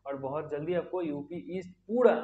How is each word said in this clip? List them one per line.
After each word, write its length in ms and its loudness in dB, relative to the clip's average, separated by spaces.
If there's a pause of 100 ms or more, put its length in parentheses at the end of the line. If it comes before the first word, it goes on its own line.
और 100 -6
बहुत 360 -6
जल्दी 220 -4
आपको 280 -2
यूपी 560 -6
East 200 -10 (100)
पूरा 260 8 (100)